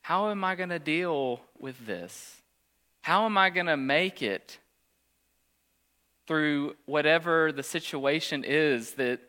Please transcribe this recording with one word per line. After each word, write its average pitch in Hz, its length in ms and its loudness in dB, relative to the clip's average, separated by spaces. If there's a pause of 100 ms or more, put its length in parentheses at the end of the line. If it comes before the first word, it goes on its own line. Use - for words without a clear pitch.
How 190 280 0
am 196 140 -4
I 185 120 0
gonna 175 240 -4
deal 151 600 -2 (160)
with 127 280 -12
this? - 580 -10 (580)
How 190 240 2
am 208 120 0
I 190 120 6
gonna 170 280 0
make 151 440 0
it - 380 -6 (1700)
through 151 480 0 (100)
whatever 160 680 4
the 139 120 -6
situation 151 800 -2
is 139 520 2
that 123 340 -2